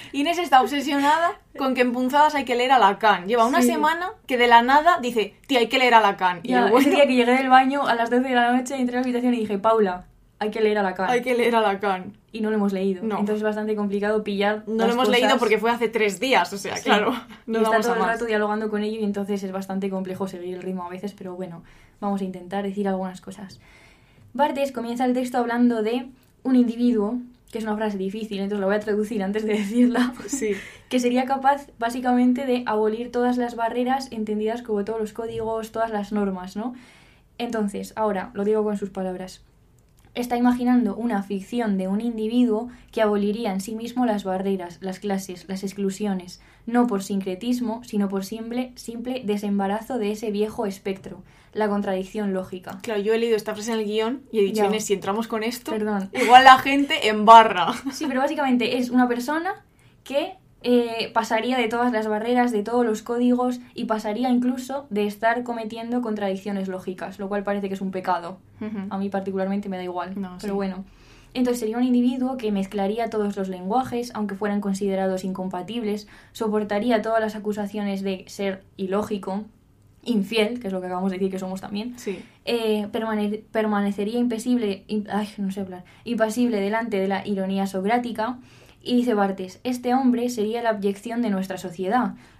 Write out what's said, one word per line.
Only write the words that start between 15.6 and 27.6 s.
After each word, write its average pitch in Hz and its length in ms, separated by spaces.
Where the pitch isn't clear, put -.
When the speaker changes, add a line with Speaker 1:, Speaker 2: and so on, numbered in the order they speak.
Speaker 1:
hace 226 180
tres 214 300
días, 202 340
o 202 60
sea, 190 180
Speaker 2:
Sí. - 60
Speaker 1:
claro, 233 280
Speaker 2:
Y 226 40
Speaker 1:
no 220 80
Speaker 2:
está 220 120
Speaker 1:
vamos 220 160
Speaker 2:
todo 233 60
Speaker 1:
a - 20
Speaker 2:
el 226 80
Speaker 1:
más. 180 80
Speaker 2:
rato 233 140
dialogando 214 440
con 208 140
ello 214 160
y 220 40
entonces 202 380
es 190 100
bastante 190 380
complejo 190 380
seguir 180 260
el 180 80
ritmo 185 220
a 175 60
veces, 190 280
pero 185 180
bueno, 180 280
vamos 202 220
a 196 40
intentar 185 380
decir 196 240
algunas 185 340
cosas. 196 380
Barthes 277 380
comienza 240 340
el 247 100
texto 247 240
hablando 240 420
de 240 280
un 262 120
individuo, 240 600
que 226 60
es 220 60